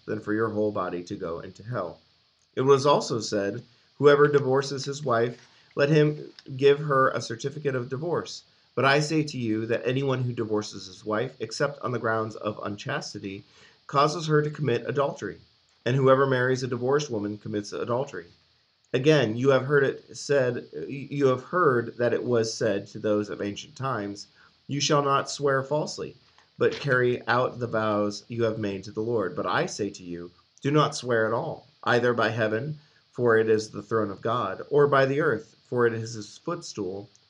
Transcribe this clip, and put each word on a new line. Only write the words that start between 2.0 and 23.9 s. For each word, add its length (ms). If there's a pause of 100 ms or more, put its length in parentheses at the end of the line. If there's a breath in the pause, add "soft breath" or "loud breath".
It 60
was 240
also 340
said, 440 (340 soft breath)
"Whoever 300
divorces 580
his 180
wife, 360 (360 soft breath)
let 140
him 420 (240)
give 240
her 300
a 120
certificate 540
of 140
divorce." 540 (320 soft breath)
But 100
I 140
say 240
to 140
you 300
that 200
anyone 360
who 100
divorces 540
his 180
wife, 340
except 420
on 100
the 80
grounds 360
of 260
unchastity, 840 (420 soft breath)
causes 400
her 140
to 80
commit 380
adultery. 500 (480)
And 100
whoever 320
marries 340
a 60
divorced 420
woman 280
commits 360
adultery. 540 (680)
Again, 440
you 120
have 160
heard 180
it 340
said, 500 (200)
you 400
have 180
heard 520
that 160
it 100
was 300
said 340
to 120
those 300
of 120
ancient 340
times, 520 (400 soft breath)